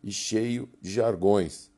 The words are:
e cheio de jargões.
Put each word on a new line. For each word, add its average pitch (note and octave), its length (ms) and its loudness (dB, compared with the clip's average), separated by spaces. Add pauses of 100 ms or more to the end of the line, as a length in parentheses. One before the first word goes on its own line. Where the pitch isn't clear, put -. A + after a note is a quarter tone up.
e G2+ 80 -10
cheio A#2+ 580 -2 (100)
de F#2 120 -10
jargões. G2+ 880 2